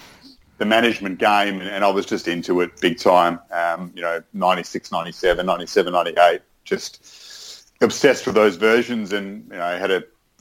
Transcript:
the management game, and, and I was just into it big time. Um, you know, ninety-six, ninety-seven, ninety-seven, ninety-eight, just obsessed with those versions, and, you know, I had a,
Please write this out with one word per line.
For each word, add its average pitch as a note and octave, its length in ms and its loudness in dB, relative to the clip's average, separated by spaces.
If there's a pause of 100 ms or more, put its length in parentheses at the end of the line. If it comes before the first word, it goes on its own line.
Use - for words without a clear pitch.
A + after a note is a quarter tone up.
(560)
the - 80 -4
management G#2+ 540 0
game, G#2 420 2
and, F#2 80 -10
and G2+ 160 -2
I G2+ 60 4
was F#2+ 160 0
just G2+ 200 -6
into F2 360 0
it - 180 -6
big E2+ 180 0
time. F2 400 4 (140)
Um, E2+ 420 -4
you F2+ 60 -16
know, E2+ 220 -4 (100)
ninety-six, F#2 580 -4
ninety-seven, F2 540 -2
ninety-seven, F2+ 480 -2
ninety-eight, E2+ 480 2 (240)
just - 1160 -12
obsessed A#2+ 420 2
with G#2+ 100 -2
those G#2+ 220 4
versions, A2 560 0
and, G2+ 380 -8
you G2+ 80 -14
know, F2 60 -6
I F2 120 -4
had F#2+ 140 -4
a, F#2 140 -2 (360)